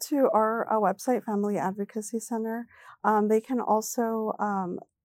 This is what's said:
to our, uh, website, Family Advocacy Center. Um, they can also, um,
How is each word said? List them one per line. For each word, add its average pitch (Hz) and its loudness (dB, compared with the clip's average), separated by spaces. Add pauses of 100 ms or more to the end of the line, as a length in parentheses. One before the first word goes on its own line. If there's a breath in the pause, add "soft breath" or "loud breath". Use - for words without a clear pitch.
to 269 4
our, 220 2
uh, 220 2
website, 214 0
Family 202 -2
Advocacy 202 -4
Center. 226 -6 (380 loud breath)
Um, 214 4
they 220 4
can 240 -2
also, 220 -2
um, 196 -4 (240)